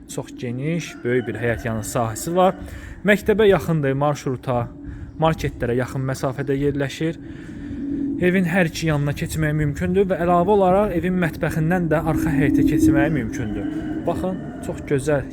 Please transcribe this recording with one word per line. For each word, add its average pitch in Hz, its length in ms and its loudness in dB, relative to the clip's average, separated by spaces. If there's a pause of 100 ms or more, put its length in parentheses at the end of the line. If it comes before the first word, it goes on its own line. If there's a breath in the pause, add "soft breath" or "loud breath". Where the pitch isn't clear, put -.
(120 loud breath)
Çox - 240 -8
geniş, 139 680 -4
böyük 120 280 2
bir 98 80 -6
həyət 117 280 -2
yanı 113 200 -4
sahəsi 117 480 -2
var. 185 240 4 (480 loud breath)
Məktəbə 208 460 4
yaxındır, 147 420 0
marşruta, 135 720 -2 (520 loud breath)
marketlərə 139 600 0
yaxın 131 320 -4
məsafədə 135 480 -2
yerləşir. 143 600 -2 (960 loud breath)
Evin 180 320 4
hər 180 160 4
iki 160 240 -2
yanına 143 240 2
keçmək 156 400 -2
mümkündür 180 560 2
və 185 140 0
əlavə 175 260 4
olaraq 196 480 4
evin 180 240 0
mətbəxindən 160 720 0
də 151 100 2
arxa 156 320 0
həyətə 139 320 4
keçmək 147 480 4
mümkündür. 110 540 -4 (400 loud breath)
Baxın, 185 320 -2 (260)
çox 170 140 -6 (100)
gözəl, 139 440 0